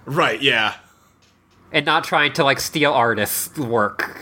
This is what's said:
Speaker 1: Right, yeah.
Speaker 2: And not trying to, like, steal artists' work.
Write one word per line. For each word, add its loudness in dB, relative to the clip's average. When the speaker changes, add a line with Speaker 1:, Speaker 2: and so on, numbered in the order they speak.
Speaker 1:
Right, -2
yeah. 2
Speaker 2:
And 0
not 0
trying 0
to, 0
like, 2
steal 0
artists' 0
work. -2